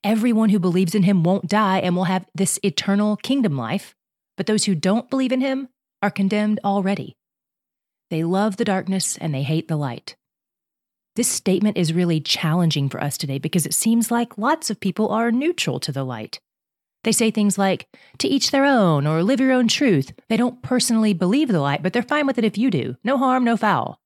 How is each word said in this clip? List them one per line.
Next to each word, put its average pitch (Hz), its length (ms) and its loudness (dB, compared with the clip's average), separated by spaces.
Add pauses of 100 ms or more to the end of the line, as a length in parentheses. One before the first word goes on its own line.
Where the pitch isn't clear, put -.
Everyone 220 460 2
who 208 100 4
believes 180 360 2
in 202 80 4
him 185 200 4
won't 180 240 2
die 196 320 2
and 175 160 0
will 180 100 0
have 185 200 -2 (100)
this - 280 -2
eternal 208 540 0
kingdom 226 400 0
life, 123 380 -6 (400)
but 190 100 -6
those 214 200 0
who 196 100 2
don't 190 340 0
believe 262 220 0
in 262 100 0
him 269 260 -4 (340)
are 196 100 0
condemned 208 520 0
already. 196 520 -2 (920)
They 160 140 -2
love 190 340 0
the 233 80 -2
darkness 190 520 -2
and 156 160 -4
they 135 100 -2
hate 160 240 -2
the 156 100 -2
light. 135 380 -8 (1000)
This 240 100 0
statement 196 500 0
is 165 160 0
really 170 280 2
challenging 156 680 0
for - 140 -6
us 143 140 -4
today 139 220 -6
because 160 260 -2
it - 80 -6
seems 226 380 0
like 240 260 -4
lots 277 320 -2
of 208 100 -6
people 208 300 -2
are 233 220 0
neutral 247 480 -2
to - 120 -8
the 135 120 -4
light. 117 360 -10 (640)
They 226 80 0
say 220 200 2
things 208 260 0
like, 190 300 0 (320)
"To - 80 -2
each - 240 0
their 269 140 2
own," 175 420 4
or 160 160 0
"Live 233 160 2
your 262 120 2
own 254 160 2
truth." 208 460 2 (160)
They 220 80 0
don't 240 240 -2
personally 226 520 2
believe 190 340 0
the 185 120 2
light, 143 220 0
but 185 100 -2
they're 240 120 0
fine 294 240 0
with 269 100 -2
it 233 60 0
if 214 120 0
you 247 140 0
do. 127 340 -2
No 262 140 0
harm, 254 260 2
no 233 140 2
foul. 190 480 -2